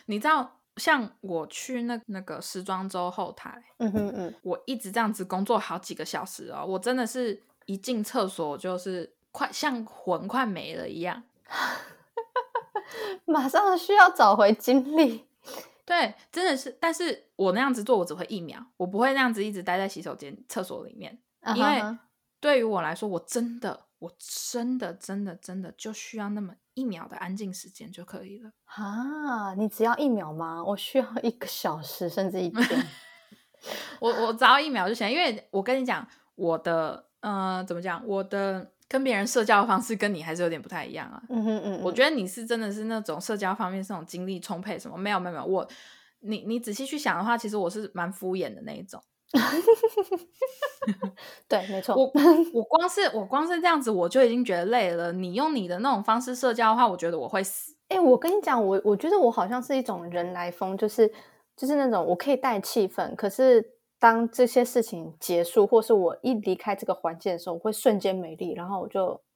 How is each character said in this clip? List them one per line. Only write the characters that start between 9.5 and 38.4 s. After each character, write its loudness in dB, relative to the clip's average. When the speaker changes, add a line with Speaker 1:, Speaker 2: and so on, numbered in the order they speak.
Speaker 1:
像 -4
魂 -4
快 0
没 -6
了 -8
一 -8
样。 -6
Speaker 2:
<laughs> -8
马 2
上 4
需 0
要 12
找 6
回 6
精 2
力。 4
Speaker 1:
对， 0
真 0
的 4
是， -8
但 0
是 -4
我 2
那 2
样 2
子 -4
做， 4
我 0
只 -8
会 -8
一 -6
秒， -12
我 -2
不 -4
会 4
那 0
样 4
子 -2
一 -6
直 -8
待 -2
在 -2
洗 -12
手 -10
间、 -16
厕 -6
所 -12
里 -18
面， -18
Speaker 2:
啊 -2
哈 2
哈。 4
Speaker 1:
因 -2
为 -8
对 4
于 2
我 0
来 -2
说， -6
我 -4
真 -6
的， -8
我 -16
真 -2
的， -6
真 -8
的， -8
真 -12
的 -14
就 -12
需 -12
要 -6
那 -6
么 -10
一 -6
秒 -6
的 -14
安 -8
静 -6
时 -14
间 -20
就 -18
可 -14
以 -18
了。 -20
Speaker 2:
啊， -6
你 -2
只 -2
要 4
一 2
秒 0
吗？ -8
我 -2
需 -2
要 0
一 0
个 -8
小 -4
时， -6
甚 -2
至 -4
一 -2
天。 0
Speaker 1:
<laughs> -16
我， 0
我 0
只 4
要 10
一 -2
秒 0
就 0
行， -2
因 0
为 0
我 -2
跟 0
你 -4
讲， -4
我 0
的， -2
呃， -4
怎 -6
么 -8
讲， -6
我 -2
的 -4